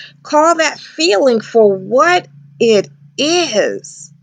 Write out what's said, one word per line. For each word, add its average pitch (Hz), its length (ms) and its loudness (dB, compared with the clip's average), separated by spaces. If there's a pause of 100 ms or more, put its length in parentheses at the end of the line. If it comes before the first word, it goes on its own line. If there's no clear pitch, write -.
(220)
Call 320 340 2
that 311 220 -2
feeling 320 600 0
for 214 340 2
what 269 520 0 (340)
it 285 280 2 (280)
is. 247 960 -4 (100)